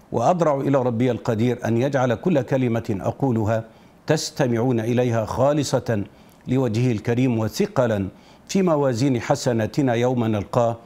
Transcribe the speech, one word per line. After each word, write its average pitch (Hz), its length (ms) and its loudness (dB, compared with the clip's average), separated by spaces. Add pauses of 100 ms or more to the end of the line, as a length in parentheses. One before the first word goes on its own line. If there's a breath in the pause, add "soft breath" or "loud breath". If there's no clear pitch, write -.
(120 loud breath)
وأضرع 151 460 2
إلى 139 240 2
ربي 123 300 0
القدير 117 540 0
أن 113 120 0
يجعل 131 380 0
كل 160 260 0
كلمة 117 600 -2
أقولها 113 600 0 (440 loud breath)
تستمعون 127 720 0
إليها 117 460 0
خالصة 127 760 0 (440 loud breath)
لوجهه 123 440 0
الكريم 117 480 0
وثقلا 110 680 0 (400 loud breath)
في 196 140 0
موازين 139 600 2
حسناتنا 127 720 0
يوم 120 320 0
نلقاه، 117 600 0